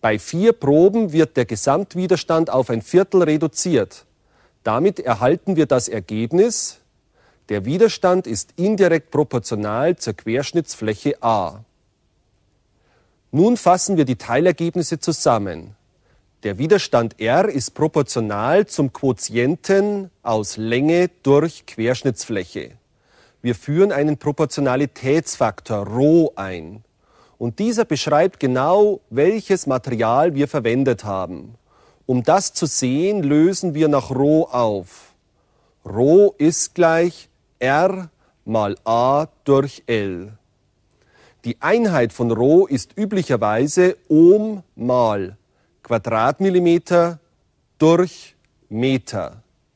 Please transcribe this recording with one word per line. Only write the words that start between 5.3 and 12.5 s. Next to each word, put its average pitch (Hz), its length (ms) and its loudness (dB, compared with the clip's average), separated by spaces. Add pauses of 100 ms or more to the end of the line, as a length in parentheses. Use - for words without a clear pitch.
wir 151 100 2
das 127 220 0
Ergebnis, 117 880 -2 (720)
der 104 160 -4
Widerstand 185 640 0
ist - 260 -8
indirekt 180 560 0
proportional 123 840 -2
zur - 180 -8
Querschnittsfläche 120 1080 -6
A. 107 440 -2 (1700)